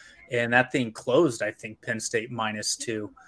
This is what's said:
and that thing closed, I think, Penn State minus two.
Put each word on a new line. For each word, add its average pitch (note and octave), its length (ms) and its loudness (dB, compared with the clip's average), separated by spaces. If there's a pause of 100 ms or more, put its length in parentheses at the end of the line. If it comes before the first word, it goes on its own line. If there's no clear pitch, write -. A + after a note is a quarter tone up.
(320)
and A#2+ 220 0
that B2 180 6
thing A#2+ 200 0
closed, B2 520 2
I G#2 80 -2
think, - 320 -14
Penn A2+ 160 -4
State A#2 320 -2
minus G#2+ 440 -4
two. G#2+ 360 -6 (160)